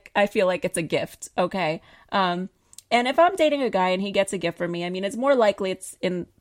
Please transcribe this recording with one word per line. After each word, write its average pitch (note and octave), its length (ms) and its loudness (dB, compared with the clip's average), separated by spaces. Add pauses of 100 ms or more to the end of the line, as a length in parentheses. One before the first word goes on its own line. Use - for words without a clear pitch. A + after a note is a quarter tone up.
(140)
I G#3 120 4
feel G3+ 200 0
like F3+ 180 0
it's F#3+ 140 -2
a E3+ 40 0
gift, - 460 -4 (100)
okay? F3+ 420 -2 (300)
Um, F3+ 400 0 (400)
and A#3+ 180 2
if C4+ 100 -4
I'm F4+ 160 6
dating D4 280 2
a A#3 80 0
guy F#3 180 2
and F#3 140 0
he G3 100 -6
gets G3 200 0
a G3+ 60 -4
gift E3+ 200 -4
for F3 100 -4
me, E3+ 160 -4
I F3 60 -4
mean, F#3 120 -6
it's G3+ 140 -4
more C4+ 180 2
likely G3+ 380 2
it's - 280 -12
in F3+ 280 -4 (120)